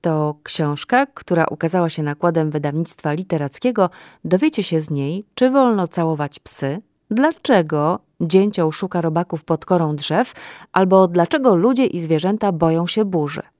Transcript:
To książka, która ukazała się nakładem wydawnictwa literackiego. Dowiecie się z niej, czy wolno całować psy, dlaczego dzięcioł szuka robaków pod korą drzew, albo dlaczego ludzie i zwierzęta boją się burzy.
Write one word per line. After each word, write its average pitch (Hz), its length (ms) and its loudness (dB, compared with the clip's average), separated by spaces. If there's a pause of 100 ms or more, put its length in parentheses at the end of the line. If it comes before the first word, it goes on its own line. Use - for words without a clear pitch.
To 151 420 -2
książka, 160 640 -2
która 170 400 -2
ukazała 165 440 -2
się 156 140 -6
nakładem 156 480 -2
wydawnictwa 151 640 -4
literackiego. 180 760 -2 (360)
Dowiecie 202 380 0
się 160 180 -2
z 156 80 -10
niej, 147 360 -4 (100)
czy 254 140 4
wolno 240 380 2
całować 160 520 -4
psy, 143 420 -6 (300)
dlaczego 185 880 0 (220)
dzięcioł 180 500 2
szuka 185 300 -4
robaków 165 420 -2
pod 160 220 -4
korą 165 300 0
drzew, 156 380 -2 (380)
albo 190 360 4
dlaczego 180 480 2
ludzie 240 300 4
i 175 140 -2
zwierzęta 175 520 0
boją 165 360 0
się 214 180 0
burzy. 160 360 -4 (180)